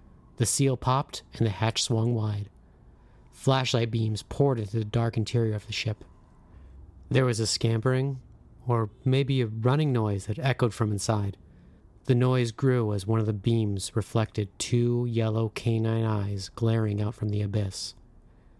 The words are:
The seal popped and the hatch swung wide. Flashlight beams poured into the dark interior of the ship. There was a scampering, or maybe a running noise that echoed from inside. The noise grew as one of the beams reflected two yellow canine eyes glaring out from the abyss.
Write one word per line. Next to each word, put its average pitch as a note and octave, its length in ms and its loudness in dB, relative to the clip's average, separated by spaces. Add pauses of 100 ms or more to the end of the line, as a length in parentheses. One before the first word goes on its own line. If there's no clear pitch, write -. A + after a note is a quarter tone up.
(380)
The A2+ 80 0
seal C3 320 2
popped - 460 -2 (140)
and A#2 100 2
the G#2 40 0
hatch A2 320 -2
swung A#2 300 0
wide. G#2+ 360 -4 (840)
Flashlight B2+ 600 0
beams A2 320 -2
poured C3+ 360 0
into A2 180 -4
the G#2+ 80 -2
dark A#2 300 0
interior A2 400 0
of G#2 120 -10
the G#2 60 -10
ship. - 300 -6 (1040)
There C3 160 4
was A2+ 140 2
a A2 80 0
scampering, C3 720 0 (480)
or A#2 220 0 (160)
maybe C3 360 2
a A2+ 60 0
running B2+ 460 2
noise G#2 320 0
that G#2+ 140 -6
echoed B2+ 340 2
from G#2+ 180 0
inside. G2+ 460 -2 (680)
The C3 100 4
noise B2 360 2
grew A#2+ 420 2
as F#2+ 140 -4
one A2+ 120 2
of G#2+ 60 0
the G#2+ 80 0
beams G#2 640 0
reflected G#2+ 520 -2 (120)
two A#2+ 500 0
yellow A2+ 400 0
canine A2+ 560 0
eyes G2+ 500 -2
glaring A2 460 0
out G#2+ 140 -4
from A2 140 -4
the G#2 120 0
abyss. G2+ 540 -4 (640)